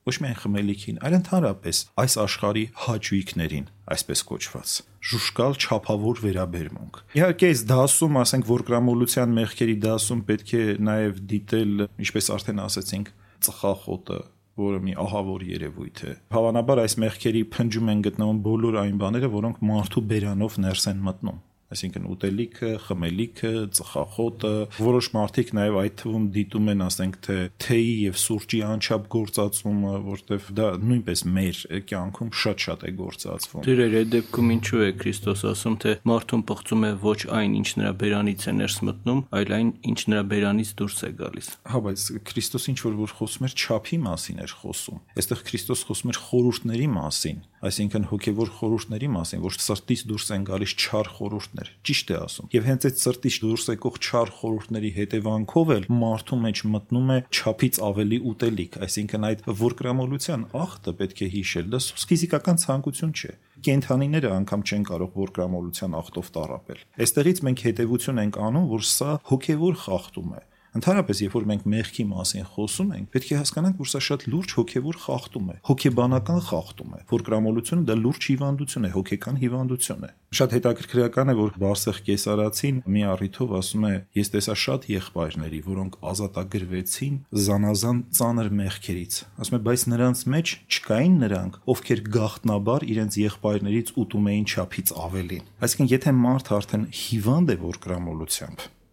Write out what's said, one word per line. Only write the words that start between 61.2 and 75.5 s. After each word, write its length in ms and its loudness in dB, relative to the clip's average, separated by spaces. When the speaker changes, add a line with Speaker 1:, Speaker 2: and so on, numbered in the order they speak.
Speaker 1:
է 100 -2
հիշել, 380 -4
դա 120 0
սուս 260 -6
ֆիզիկական 540 2
ցանկություն 520 -2
չէ։ 220 -10
Կենդանիները 720 2
անգամ 340 0
չեն 180 0
կարող 300 -4
ворկրամոլության 840 -4
ախտով 360 -6
տառապել։ 520 -8
Այստեղից 440 4
մենք 220 0
հետևություն 580 2
ենք 200 0
անում, 260 2
որ 180 0
սա 280 0
հոգևոր 560 2
խախտում 560 -4
է։ 80 -16
Ընդհանրապես, 440 2
երբ 160 -2
որ 100 2
մենք 220 0
մեղքի 380 0
մասին 420 -2
խոսում 420 -2
ենք, 180 -4
պետք 220 -2
է 80 0
հասկանանք, 400 0
որ 120 -6
սա 120 -2
շատ 240 -2
լուրջ 300 -2
հոգևոր 420 0
խախտում 480 -6
է, 160 -6